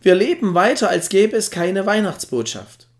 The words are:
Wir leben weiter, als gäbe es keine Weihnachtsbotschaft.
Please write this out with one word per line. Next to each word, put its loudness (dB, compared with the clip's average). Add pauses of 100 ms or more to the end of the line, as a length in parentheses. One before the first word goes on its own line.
Wir 6
leben 0
weiter, 2
als -2
gäbe 2
es -4
keine -2
Weihnachtsbotschaft. -4 (120)